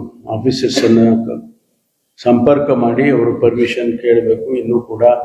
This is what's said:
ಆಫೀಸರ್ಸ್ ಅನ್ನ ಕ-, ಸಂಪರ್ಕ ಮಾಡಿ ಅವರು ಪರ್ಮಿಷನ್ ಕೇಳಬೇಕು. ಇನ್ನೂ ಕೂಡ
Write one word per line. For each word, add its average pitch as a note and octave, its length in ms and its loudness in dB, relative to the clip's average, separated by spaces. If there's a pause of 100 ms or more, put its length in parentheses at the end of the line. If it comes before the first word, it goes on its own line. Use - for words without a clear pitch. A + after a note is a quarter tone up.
(300)
ಆಫೀಸರ್ಸ್ A#2 540 -2
ಅನ್ನ A2+ 160 4 (240)
ಕ-, A#2 160 -8 (800)
ಸಂಪರ್ಕ C3 500 2
ಮಾಡಿ B2 400 0
ಅವರು A#2 300 0
ಪರ್ಮಿಷನ್ A#2+ 580 -2
ಕೇಳಬೇಕು. A2+ 560 0
ಇನ್ನೂ A#2 260 -2
ಕೂಡ A2+ 240 -4 (200)